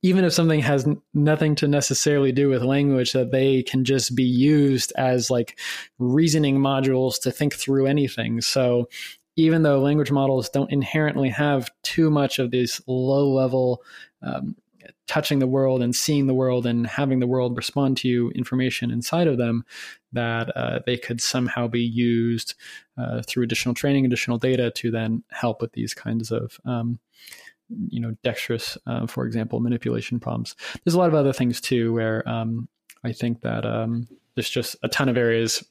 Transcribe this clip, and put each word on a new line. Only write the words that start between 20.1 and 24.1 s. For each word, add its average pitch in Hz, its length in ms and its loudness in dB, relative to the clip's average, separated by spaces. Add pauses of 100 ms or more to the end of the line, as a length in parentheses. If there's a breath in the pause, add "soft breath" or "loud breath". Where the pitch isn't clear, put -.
that, 117 440 -4
uh, 123 300 -2
they 123 100 0
could 120 240 -6
somehow 123 460 -2
be 120 160 -2
used, 117 720 0 (420 loud breath)
uh, 123 300 -6
through - 160 -2
additional 120 320 -2
training, 139 320 2
additional 120 320 0